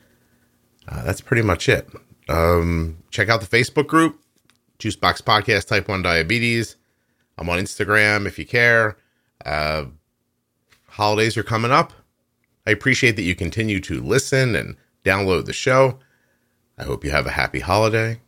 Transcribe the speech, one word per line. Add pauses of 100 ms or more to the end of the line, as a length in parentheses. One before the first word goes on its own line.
(880)
Uh,
that's
pretty
much
it. (400)
Um, (120)
check
out
the
Facebook
group, (580)
Juice
Box
Podcast
Type
one
Diabetes. (640)
I'm
on
Instagram
if
you
care. (480)
Uh, (1000)
holidays
are
coming
up. (720)
I
appreciate
that
you
continue
to
listen
and (280)
download
the
show. (800)
I
hope
you
have
a
happy
holiday,